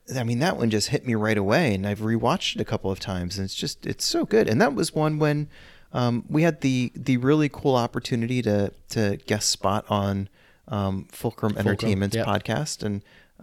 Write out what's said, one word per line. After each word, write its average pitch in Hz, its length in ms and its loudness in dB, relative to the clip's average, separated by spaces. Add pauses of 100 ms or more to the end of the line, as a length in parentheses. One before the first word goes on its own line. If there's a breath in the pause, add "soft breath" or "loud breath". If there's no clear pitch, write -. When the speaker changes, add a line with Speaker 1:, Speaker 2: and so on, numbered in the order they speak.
(160)
Speaker 1:
I 127 80 -2
mean, 117 160 0
that 165 180 0
one 120 120 2
just 107 200 0
hit 143 180 -2
me 117 80 0
right 107 240 2
away, 113 340 2
and 95 140 -2
I've 104 140 -2
rewatched 117 560 0
it - 40 -4
a 110 40 0
couple 98 260 -4
of 95 80 -4
times, 92 400 -6
and 95 60 -2
it's 95 100 -10
just, - 320 -8
it's - 180 -6
so 330 200 0
good. - 220 2
And 202 140 2
that 262 140 2
was 160 180 -2
one 156 260 0
when, 147 280 2 (460 loud breath)
um, 120 340 0
we 156 160 0
had 165 180 2
the, 127 340 0
the 127 220 0
really 143 320 4
cool 135 260 0
opportunity 120 680 0
to, 104 280 2 (180)
to 101 280 0 (100)
guest 107 220 0
spot 98 400 0
on, 101 400 0 (380 soft breath)
um, 95 440 -2
Fulcrum - 420 -4
Speaker 2:
Fulcrum, - 40 -4
Speaker 1:
Entertainment's 101 580 0
Speaker 2:
yep. 113 120 0
Speaker 1:
podcast, 110 560 -2
and, 101 200 -4 (400 soft breath)